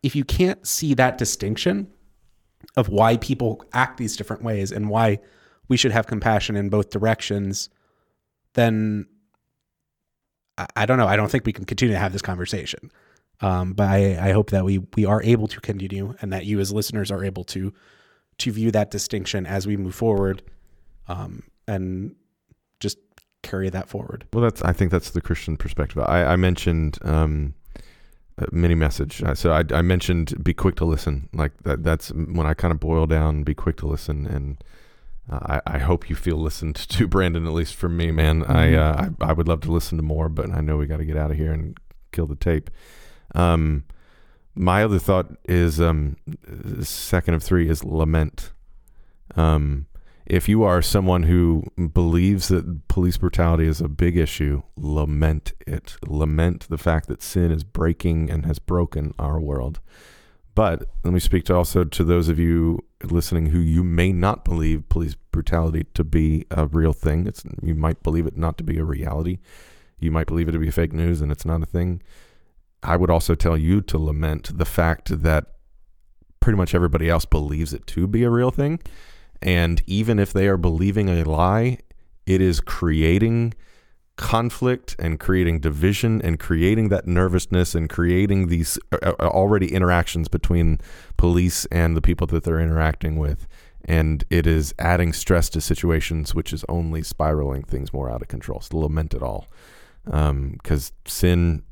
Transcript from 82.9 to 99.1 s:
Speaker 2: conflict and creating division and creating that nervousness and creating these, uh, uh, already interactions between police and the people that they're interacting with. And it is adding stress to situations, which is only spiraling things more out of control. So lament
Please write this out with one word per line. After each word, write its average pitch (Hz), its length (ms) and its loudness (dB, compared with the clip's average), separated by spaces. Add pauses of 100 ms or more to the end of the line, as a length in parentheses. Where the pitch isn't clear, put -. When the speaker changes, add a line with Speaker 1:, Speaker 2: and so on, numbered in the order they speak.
Speaker 2:
conflict 120 800 -2
and 82 220 -2
creating 87 400 2
division 92 600 0
and 82 180 -2
creating 101 500 2
that 95 160 0
nervousness 90 720 2
and 80 140 0
creating 92 580 2
these, 82 320 0 (140)
uh, - 260 0
uh, 85 80 2
already 95 460 2
interactions 87 560 2
between 82 500 4 (380)
police 87 480 4
and 82 320 2
the 78 40 2
people 87 260 4
that 82 160 -2
they're 80 180 0
interacting 80 560 0
with. 73 300 -4 (360)
And 78 460 2
it 82 180 4
is 80 320 2
adding 85 340 2
stress - 360 2
to 78 120 -4
situations, 80 720 -2
which 82 200 -4
is 78 160 -8
only 80 340 -2
spiraling 73 600 -2
things 69 300 -6
more 67 160 -4
out 58 120 -6
of - 80 -12
control. - 320 -8
So - 160 -8
lament 78 360 -2